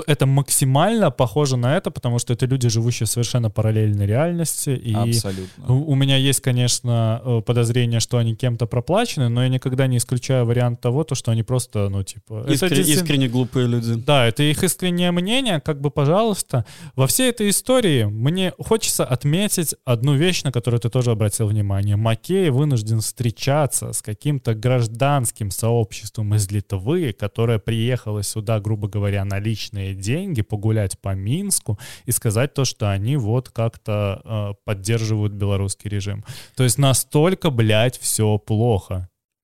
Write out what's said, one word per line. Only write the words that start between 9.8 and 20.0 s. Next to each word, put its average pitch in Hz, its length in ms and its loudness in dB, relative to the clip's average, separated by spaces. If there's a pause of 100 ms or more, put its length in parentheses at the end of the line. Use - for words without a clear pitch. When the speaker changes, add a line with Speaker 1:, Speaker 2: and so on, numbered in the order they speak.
Speaker 1:
не 127 100 2
исключаю 123 480 0
вариант 120 360 0
того, 127 220 0
то, 139 120 -4
что - 160 -2
они 113 100 2
просто, 110 480 -2
ну, 98 140 -2
типа, - 400 -12
это 143 100 0
Speaker 3:
Искре-, 180 220 2
Speaker 1:
действительно 170 300 4
Speaker 3:
искренне 139 220 2
глупые 123 400 0
люди. 117 280 0
Speaker 1:
Да, 123 320 4
это 131 160 0
их 151 200 0
искреннее 180 480 0
мнение, 196 500 0
как 143 200 -4
бы, 143 80 0
пожалуйста. 165 720 0 (320)
Во 131 120 2
всей 254 240 2
этой 214 180 0
истории 190 540 2
мне 147 560 0
хочется - 440 0
отметить 156 720 0 (100)
одну 123 300 2